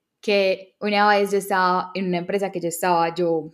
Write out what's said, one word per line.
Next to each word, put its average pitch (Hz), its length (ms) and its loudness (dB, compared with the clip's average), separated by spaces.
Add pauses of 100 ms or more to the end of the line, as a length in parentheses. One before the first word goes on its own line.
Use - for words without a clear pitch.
(220)
que 190 580 0
una 208 300 2
vez 202 220 2
yo 202 60 2
estaba 185 560 0
en 190 140 -4
una 180 100 0
empresa 185 340 -4
que 180 80 -8
yo 170 100 -4
estaba, 165 440 0
yo 160 400 -2